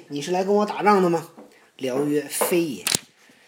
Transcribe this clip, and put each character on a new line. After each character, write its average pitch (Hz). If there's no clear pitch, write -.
你 143
是 160
来 185
跟 202
我 208
打 -
仗 196
的 175
吗？” 160
辽 131
曰 147
：“非 170
也。 139